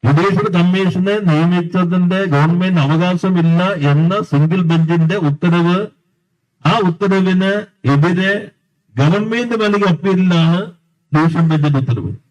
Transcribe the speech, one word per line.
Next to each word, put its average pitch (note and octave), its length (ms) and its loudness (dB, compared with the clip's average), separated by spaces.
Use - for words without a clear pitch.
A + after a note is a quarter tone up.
ജുഡീഷ്യൽ F#3 420 2
കമ്മീഷനെ F3+ 580 0
നിയമിച്ചതിന്റെ F3 960 0
ഗവൺമെന്റ് F3 600 0
അവകാശമില്ല E3+ 760 0
എന്ന E3+ 300 0
സിംഗിൾ D#3+ 300 0
ബെഞ്ചിന്റെ E3 440 0
ഉത്തരവ്, E3+ 480 0
ആ - 20 2
ഉത്തരവിന് F#3+ 640 0
എതിരെ F3+ 400 0
ഗവൺമെന്റ് A3 640 0
നൽകിയ G3+ 300 0
അപ്പീലിലാണ് F3+ 680 0
ഡിവിഷൻ E3 360 2
ബെഞ്ചിന്റെ D3 320 0
ഉത്തരവ്. G#2+ 280 -4